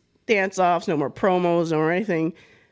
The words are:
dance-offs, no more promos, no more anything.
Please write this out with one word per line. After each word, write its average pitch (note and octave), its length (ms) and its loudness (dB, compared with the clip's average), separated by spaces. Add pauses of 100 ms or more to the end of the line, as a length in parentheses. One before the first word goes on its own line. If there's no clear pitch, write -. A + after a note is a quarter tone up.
(280)
dance-offs, F#3+ 640 0
no D#3+ 80 0
more C#3 120 -2
promos, F3 640 0
no D3+ 60 0
more D#3 160 0
anything. F3 400 -2 (380)